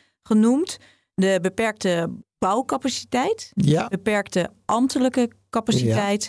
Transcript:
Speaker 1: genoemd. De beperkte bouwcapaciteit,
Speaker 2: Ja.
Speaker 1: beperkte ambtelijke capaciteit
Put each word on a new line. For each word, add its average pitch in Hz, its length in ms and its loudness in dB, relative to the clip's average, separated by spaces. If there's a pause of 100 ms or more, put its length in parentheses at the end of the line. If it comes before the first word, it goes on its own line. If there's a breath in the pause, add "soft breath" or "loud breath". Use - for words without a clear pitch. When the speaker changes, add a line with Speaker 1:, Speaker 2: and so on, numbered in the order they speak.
(220 loud breath)
Speaker 1:
genoemd. 233 560 2 (360 soft breath)
De 190 280 2
beperkte 185 680 -2 (280)
bouwcapaciteit, 254 1160 -2
Speaker 2:
Ja. 156 340 2
Speaker 1:
beperkte 196 640 -2 (140)
ambtelijke 254 640 0 (200)
capaciteit 208 800 0